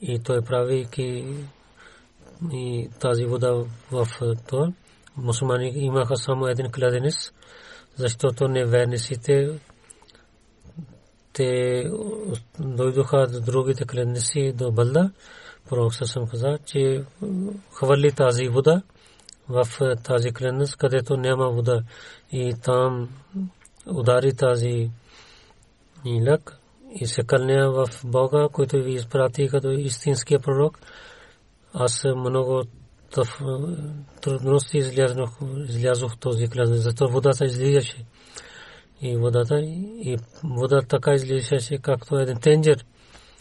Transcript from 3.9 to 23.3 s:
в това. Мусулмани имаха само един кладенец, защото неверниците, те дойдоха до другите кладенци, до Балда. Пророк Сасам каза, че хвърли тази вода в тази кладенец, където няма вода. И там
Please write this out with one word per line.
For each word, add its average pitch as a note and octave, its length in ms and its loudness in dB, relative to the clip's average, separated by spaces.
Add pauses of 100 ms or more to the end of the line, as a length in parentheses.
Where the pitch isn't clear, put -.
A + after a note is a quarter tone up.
в B2 160 0 (400)
това. D3+ 240 0 (460)
Мусулмани B2 580 0
имаха C3+ 420 0
само C3 300 -2
един B2 240 -2
кладенец, B2+ 600 0 (640)
защото B2+ 520 0
неверниците, B2+ 1120 2 (1700)
те B2 500 0 (760)
дойдоха C3 680 0
до B2 140 -6
другите C3 440 -2
кладенци, B2 720 -2
до B2 140 -2
Балда. C3 400 2 (580)
Пророк A#2 240 0
Сасам A#2+ 340 -4
каза, C3+ 380 -2
че C3+ 380 0 (680)
хвърли C#3 380 4
тази B2+ 360 2
вода C3+ 340 4 (680)
в B2 180 2 (360)
тази B2 280 0
кладенец, C3 440 -2
където C3 420 0
няма B2+ 340 0
вода. A#2 320 2 (480)
И B2 220 -2 (100)
там B2+ 460 0 (760)